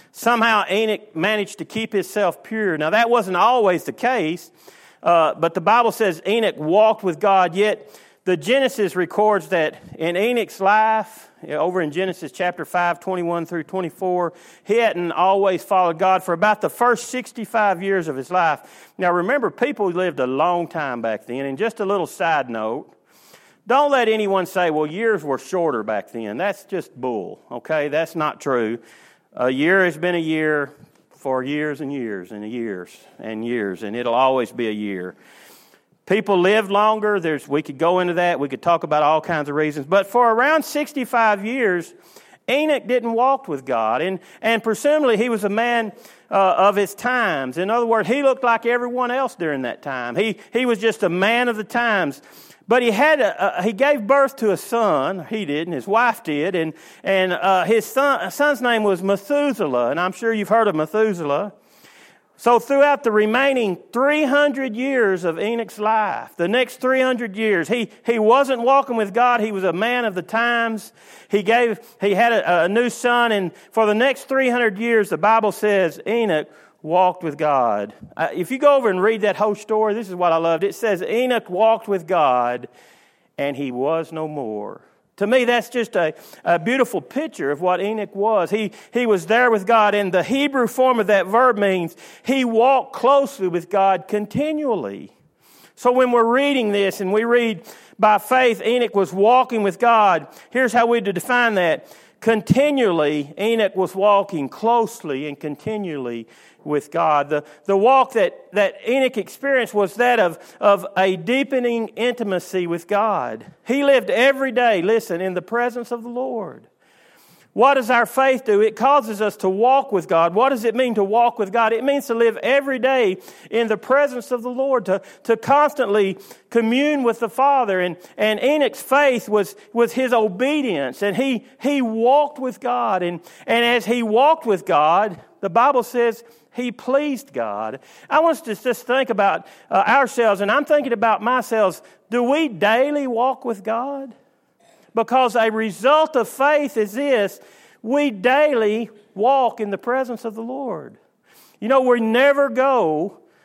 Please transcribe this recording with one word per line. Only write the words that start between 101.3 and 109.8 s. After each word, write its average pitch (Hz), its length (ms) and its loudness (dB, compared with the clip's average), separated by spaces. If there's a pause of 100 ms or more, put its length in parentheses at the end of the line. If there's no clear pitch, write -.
that. 175 360 0 (300)
Continually, 202 1200 2
Enoch 214 360 0
was 185 200 -2
walking 190 540 0
closely 180 800 -2
and 143 100 -10
continually 147 880 -8 (380)
with 147 260 -4
God. 151 380 2
The, 147 160 -2 (220)
the 196 100 2
walk 262 380 4
that, - 380 -2
that 196 240 0 (120)
Enoch 262 300 0
experienced 262 540 -2
was 208 240 -2